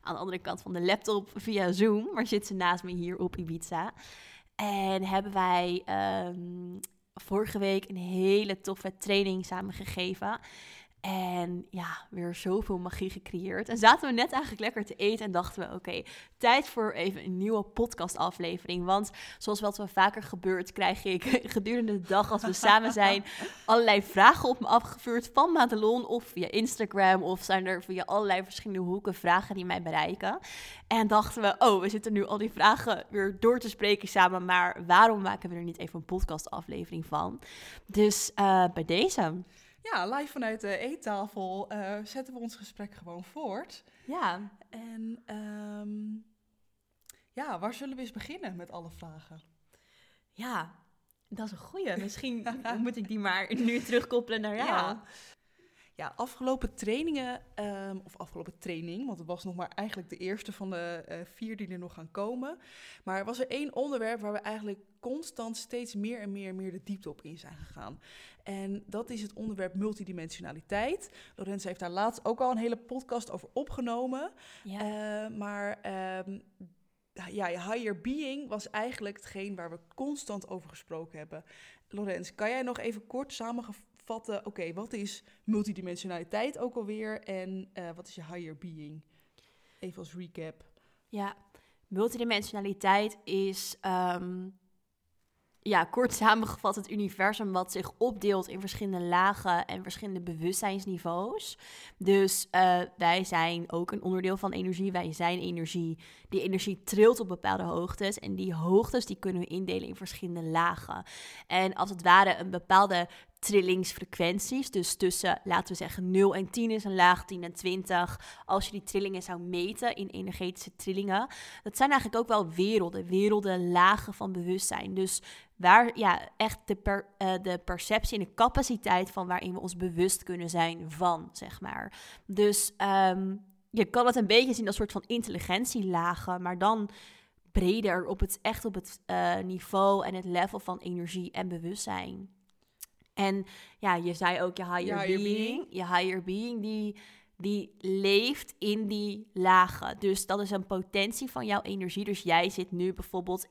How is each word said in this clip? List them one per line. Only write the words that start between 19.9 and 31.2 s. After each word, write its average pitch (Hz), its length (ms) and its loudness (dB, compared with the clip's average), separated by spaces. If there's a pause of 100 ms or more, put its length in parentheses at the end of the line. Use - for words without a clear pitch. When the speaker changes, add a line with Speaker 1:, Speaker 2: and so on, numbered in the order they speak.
Speaker 1:
gebeurt, 185 480 -2
krijg 185 320 0
ik 185 200 -2
<laughs> 254 320 0
gedurende 214 460 0
de 170 60 -10
dag 202 240 4
als 214 100 0
we 196 120 0
samen 220 380 8
zijn 196 320 4 (220)
Speaker 2:
<laughs> - 200 -14
Speaker 1:
allerlei 220 380 6
vragen 247 460 8
op 247 100 0
me - 80 -6
afgevuurd 233 680 2
van 320 180 6
Madelon 240 540 4
of 233 180 -2
via - 280 -4
Instagram. 196 720 4
Of 185 200 -2
zijn 190 220 2
er 185 180 -2
via 185 200 -6
allerlei 196 400 2
verschillende 190 400 -6
hoeken 190 300 -2
vragen 180 420 2
die 185 100 -6
mij 180 160 -2
bereiken. 170 580 -2 (480)
En 220 200 4
dachten 214 340 4